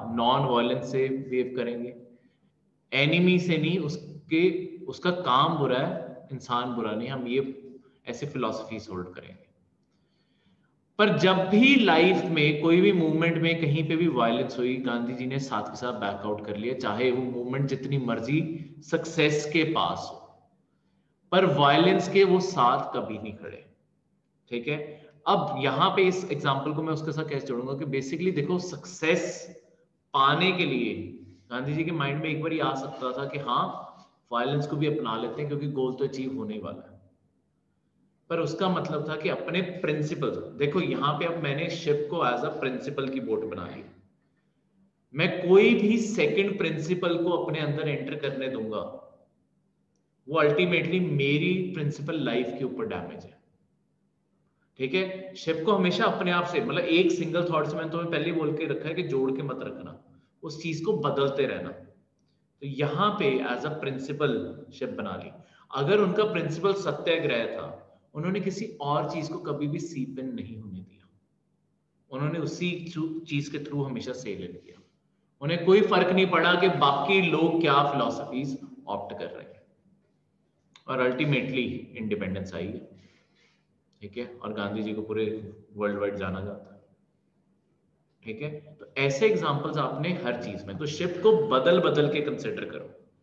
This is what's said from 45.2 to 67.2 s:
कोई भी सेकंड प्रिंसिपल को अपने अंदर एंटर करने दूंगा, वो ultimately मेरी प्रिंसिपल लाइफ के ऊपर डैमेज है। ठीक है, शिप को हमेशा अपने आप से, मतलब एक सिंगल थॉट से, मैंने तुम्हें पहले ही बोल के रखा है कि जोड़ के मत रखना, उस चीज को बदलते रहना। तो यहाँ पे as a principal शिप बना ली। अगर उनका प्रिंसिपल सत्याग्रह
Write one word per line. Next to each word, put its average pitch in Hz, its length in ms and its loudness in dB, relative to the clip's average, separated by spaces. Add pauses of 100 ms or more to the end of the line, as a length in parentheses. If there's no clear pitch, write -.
कोई 208 260 10
भी 208 220 4
सेकंड 180 600 2
प्रिंसिपल 170 680 0
को 170 60 2
अपने 160 300 0
अंदर 151 300 -2
एंटर 143 260 -4
करने 135 340 -4
दूंगा, 110 300 -4 (1500)
वो 156 140 4
ultimately 170 580 4
मेरी 160 760 2
प्रिंसिपल 151 440 -4
लाइफ 120 280 0 (120)
के 135 60 -2
ऊपर - 200 -4
डैमेज 87 400 -8
है। - 160 -20 (1400)
ठीक 131 160 -2
है, 185 420 -4
शिप 160 300 -4
को 220 60 4
हमेशा 190 340 2
अपने 185 260 0
आप 175 140 2
से, - 160 -2
मतलब 180 220 -2
एक 170 280 4
सिंगल 170 400 0
थॉट 151 160 0
से, 151 80 -6
मैंने 160 140 -6
तुम्हें 170 220 -4
पहले 151 140 -2
ही 175 60 -2
बोल 151 260 -2
के 160 80 -4
रखा 143 240 -4
है 165 60 -6
कि - 80 -4
जोड़ 135 280 0
के 135 100 -4
मत - 220 -8
रखना, - 400 -14 (400)
उस 160 200 -12
चीज 165 180 -4
को - 120 0
बदलते 139 520 0
रहना। 90 240 -6
तो - 960 -20
यहाँ 147 440 0
पे 139 280 2
as 123 200 -2
a 147 200 -4
principal 139 640 -2 (260)
शिप 254 180 -6
बना 98 340 -6
ली। - 80 -14 (440)
अगर 151 240 4
उनका 202 240 4
प्रिंसिपल 165 500 0
सत्याग्रह 147 720 0